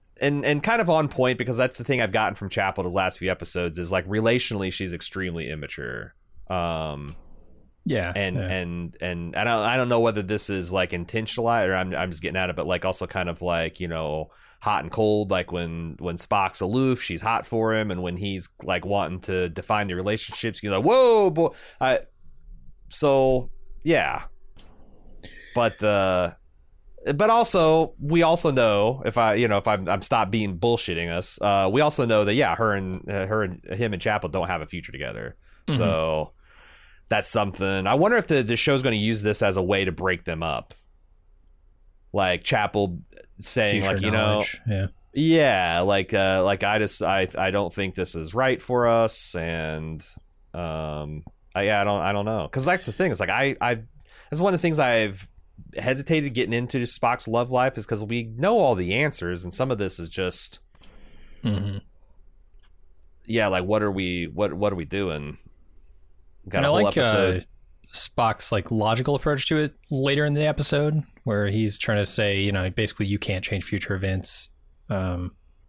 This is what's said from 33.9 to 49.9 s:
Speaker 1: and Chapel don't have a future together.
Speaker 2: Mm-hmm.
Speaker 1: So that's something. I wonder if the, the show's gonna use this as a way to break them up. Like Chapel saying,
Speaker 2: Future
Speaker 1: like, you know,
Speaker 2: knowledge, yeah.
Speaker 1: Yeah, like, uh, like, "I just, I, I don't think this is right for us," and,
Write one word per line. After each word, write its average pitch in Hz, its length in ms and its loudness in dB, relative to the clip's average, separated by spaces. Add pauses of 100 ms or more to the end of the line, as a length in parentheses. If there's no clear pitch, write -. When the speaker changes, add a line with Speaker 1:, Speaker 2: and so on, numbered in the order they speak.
Speaker 1:
and 92 80 -6
Chapel 107 280 -2
don't 92 180 -2
have 87 140 -4
a 76 60 -10
future - 260 -12
together. 58 440 -10 (300)
Speaker 2:
Mm-hmm. 147 100 -2
Speaker 1:
So 80 580 0 (760)
that's 107 200 0
something. 98 600 0
I 113 60 4
wonder 196 220 4
if 208 120 0
the, 139 160 4
the 113 120 0
show's 135 280 2
gonna 120 100 2
use 107 280 0
this 104 200 2
as 98 140 2
a 95 60 2
way 98 220 2
to 92 60 0
break 87 340 -2
them 82 200 -4
up. 71 280 -4 (1400)
Like 92 320 2
Chapel 101 560 0 (400)
saying, 101 420 0
Speaker 2:
Future 98 120 2
Speaker 1:
like, 95 100 0
you 104 80 0
know, 107 220 4
Speaker 2:
knowledge, 104 340 -2
yeah. 98 180 0 (260)
Speaker 1:
Yeah, 127 680 4
like, 98 340 2
uh, 95 300 4
like, 98 180 2
"I 104 160 2
just, 107 240 -2
I, 95 240 2 (100)
I 95 140 0
don't 95 240 -2
think 95 220 -4
this 90 180 -4
is 80 200 -8
right 131 280 2
for 123 240 2
us," 117 480 2
and, 80 640 -4 (540)